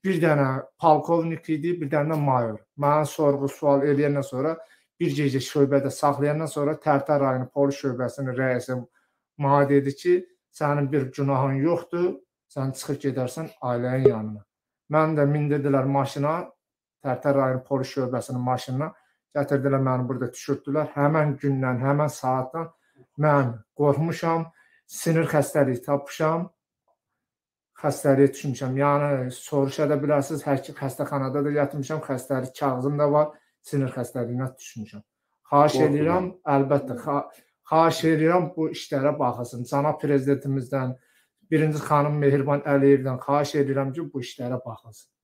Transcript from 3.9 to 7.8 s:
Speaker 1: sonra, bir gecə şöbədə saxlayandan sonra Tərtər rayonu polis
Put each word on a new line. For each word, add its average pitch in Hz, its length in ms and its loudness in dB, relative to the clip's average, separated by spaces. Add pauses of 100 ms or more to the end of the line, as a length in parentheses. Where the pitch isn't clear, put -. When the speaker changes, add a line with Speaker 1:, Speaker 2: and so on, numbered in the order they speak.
Speaker 1:
sonra, 143 340 -4 (440)
bir 170 100 0
gecə 139 300 0
şöbədə 139 500 2
saxlayandan 147 560 0
sonra 147 260 -2
Tərtər 147 480 2
rayonu 127 300 0
polis 139 320 0